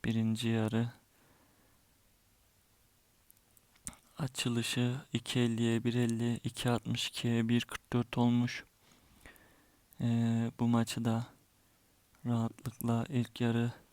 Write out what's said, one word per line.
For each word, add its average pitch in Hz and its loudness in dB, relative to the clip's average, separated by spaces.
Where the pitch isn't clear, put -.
Birinci 113 0
yarı 113 0
açılışı 123 -2
iki - -2
elliye 117 2
bir 120 0
elli, 117 0
iki - -4
altmış 120 -2
ikiye 117 0
bir 120 4
kırk - -10
dört 123 0
olmuş. 120 2
Ee, 117 2
bu 117 2
maçı 117 2
da 117 0
rahatlıkla 117 -2
ilk 120 -4
yarı 117 0